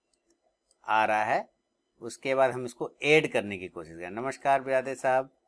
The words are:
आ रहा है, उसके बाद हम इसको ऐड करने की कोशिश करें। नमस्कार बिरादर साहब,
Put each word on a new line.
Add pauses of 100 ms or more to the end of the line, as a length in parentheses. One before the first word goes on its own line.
(880)
आ
रहा
है, (540)
उसके
बाद
हम
इसको (140)
ऐड
करने
की
कोशिश
करें।
नमस्कार
बिरादर
साहब, (180)